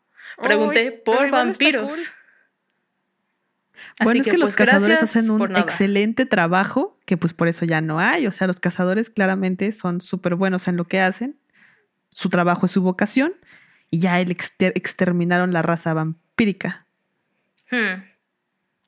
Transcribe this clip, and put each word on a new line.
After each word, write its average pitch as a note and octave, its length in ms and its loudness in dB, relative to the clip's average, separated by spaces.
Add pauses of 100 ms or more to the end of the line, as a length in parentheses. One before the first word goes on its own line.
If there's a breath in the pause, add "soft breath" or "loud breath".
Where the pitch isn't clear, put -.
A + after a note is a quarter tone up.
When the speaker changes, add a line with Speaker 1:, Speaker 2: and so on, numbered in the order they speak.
(420 loud breath)
Speaker 1:
Pregunté G#3+ 380 2
Speaker 2:
Ay, A#3+ 100 0
pero - 140 -14
Speaker 1:
por A3 100 2 (120)
Speaker 2:
igual - 0 -
está C4 380 0
Speaker 1:
vampiros. C#4 300 0
Speaker 2:
cool. E4 200 -6 (1800 loud breath)
Speaker 1:
Así A3+ 60 0
Speaker 3:
Bueno, A#3 160 4
es C4+ 60 -2
Speaker 1:
que, A3 60 0
Speaker 3:
que F4 60 4
los C#4 100 2
Speaker 1:
pues, - 80 -6
Speaker 3:
cazadores D4 420 4
Speaker 1:
gracias A#3 180 0
Speaker 3:
hacen A3+ 160 2
un G#3+ 60 2
Speaker 1:
por G#3+ 120 -2
nada. F3+ 140 2
Speaker 3:
excelente G3+ 640 0
trabajo, G3 680 0 (100)
que, F#3 100 0
pues, E3 160 -2
por E3+ 160 0
eso E3+ 160 -2
ya D#3+ 160 0
no D#3+ 180 -4
hay. B3 300 0
O F#3 40 -2
sea, - 140 -2
los F3+ 140 -2
cazadores F#3 500 -2
claramente F#3+ 640 0
son F3+ 280 -4
súper F3+ 360 -4
buenos F#3+ 320 -2
en F3 80 0
lo E3+ 80 -2
que F#3+ 160 -2
hacen. G#3 360 -2 (720 soft breath)
Su - 180 -4
trabajo F3 380 2
es - 60 -2
su F#3+ 100 2
vocación G#3 500 0 (580 soft breath)
y E3+ 100 0
ya F3+ 200 2
el F3+ 100 0
exter-, - 460 -2
exterminaron F3+ 800 0
la E3 80 0
raza E3 320 -2
vampírica. E3 920 -4 (840)
Speaker 1:
Hmm. G3 320 -2 (840)